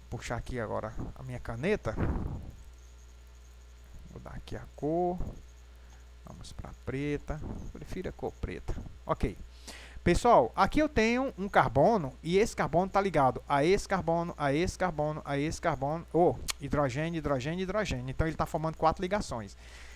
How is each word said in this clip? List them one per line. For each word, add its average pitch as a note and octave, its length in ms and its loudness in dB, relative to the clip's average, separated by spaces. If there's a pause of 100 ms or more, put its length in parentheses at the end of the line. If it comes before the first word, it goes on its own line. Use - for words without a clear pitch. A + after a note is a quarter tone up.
puxar A#2+ 260 -6
aqui A#2+ 240 -6
agora G#2+ 340 -4 (220)
a - 80 -14
minha B2+ 160 -8
caneta, A#2+ 560 -4 (2250)
vou - 100 -14
dar - 100 -14
aqui - 260 -10
a - 60 -10 (120)
cor, F3 420 0 (1080)
vamos - 260 -16
pra - 200 -14 (140)
preta, C#3+ 540 -4 (320)
prefiro - 380 -8
a - 20 -8
cor - 300 -6
preta, - 340 -4 (300)
ok. - 320 -2 (680)
Pessoal, - 520 8
aqui F#3+ 240 4
eu D4+ 80 6
tenho B3 500 2
um G3 120 -4
carbono D3 640 4 (100)
e E3+ 140 2
esse G#3+ 180 4
carbono E3+ 340 2
tá G3 120 2
ligado C#3+ 440 4
a C#3+ 200 4
esse F#3+ 200 4
carbono, E3+ 520 0
a C#3+ 160 2
esse F3 240 0
carbono, D3+ 480 -2
a C#3+ 120 -2
esse D#3 220 -2
carbono, D3+ 540 -2
ô, D#3+ 200 6 (280)
hidrogênio, D3 560 0
hidrogênio, D3 460 -2
hidrogênio. F3 460 -2
Então D#3+ 160 -2
ele D#3+ 120 -4
tá D#3+ 80 0
formando D#3 320 -2
quatro D#3+ 240 2
ligações. F3 560 -4 (380)